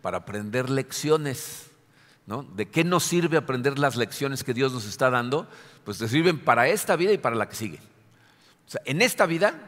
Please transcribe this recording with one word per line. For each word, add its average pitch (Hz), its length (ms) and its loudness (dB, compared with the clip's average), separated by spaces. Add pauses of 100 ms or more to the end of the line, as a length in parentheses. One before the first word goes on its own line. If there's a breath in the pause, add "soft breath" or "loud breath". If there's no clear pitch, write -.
Para 90 160 -4
aprender 104 500 -6
lecciones, 143 1000 -2 (560 soft breath)
¿no? 117 160 -8
¿De 101 260 -6
qué 165 160 2
nos 175 200 2
sirve 170 340 2
aprender 135 400 -2
las 139 180 2
lecciones 135 480 -4
que 127 100 -2
Dios 131 180 0
nos 110 140 -8
está 127 240 2
dando? 123 380 -2 (360 loud breath)
Pues 98 140 -10
te 110 100 -4
sirven 160 360 2
para 120 240 6
esta 190 280 2
vida 185 160 2
y 190 60 2
para 117 180 0
la 104 120 -2
que - 80 -14
sigue. 90 220 -8 (880 soft breath)
O - 40 -20
sea, - 140 -8
en 143 160 0
esta 226 240 4
vida, 170 300 2 (140)